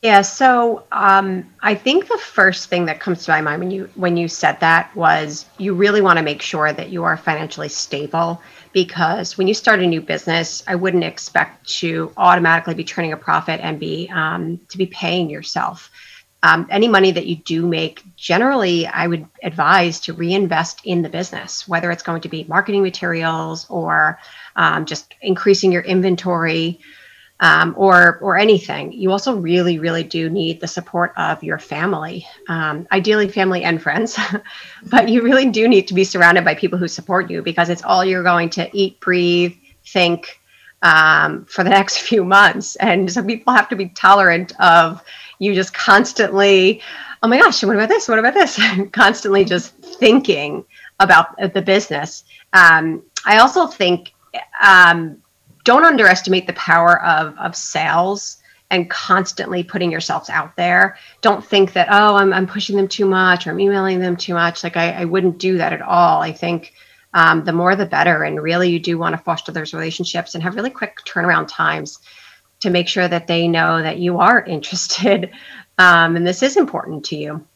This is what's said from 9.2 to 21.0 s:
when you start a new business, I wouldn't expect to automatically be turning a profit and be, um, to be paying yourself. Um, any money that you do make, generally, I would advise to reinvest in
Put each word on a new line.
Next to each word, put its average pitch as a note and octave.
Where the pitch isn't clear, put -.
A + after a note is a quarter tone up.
when F#3+
you G#3+
start G#3+
a F3+
new E3
business, E3
I F#3+
wouldn't F3
expect -
to E3
automatically E3+
be E3+
turning E3
a D#3
profit D#3+
and D#3
be, D#3+
um, E3
to -
be F#3+
paying F3
yourself. -
Um, E3
any G3+
money F#3+
that E3+
you E3+
do E3
make, D#3+
generally, F#3
I -
would E3
advise E3
to E3
reinvest E3+
in F3